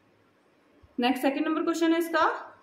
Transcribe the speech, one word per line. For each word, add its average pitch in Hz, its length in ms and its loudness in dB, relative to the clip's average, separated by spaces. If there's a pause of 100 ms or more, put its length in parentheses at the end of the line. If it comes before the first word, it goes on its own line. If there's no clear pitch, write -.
(1000)
Next 247 240 0
second 294 240 0
number 320 160 -2
question 330 300 0
है 330 60 2
इसका, 330 320 2 (320)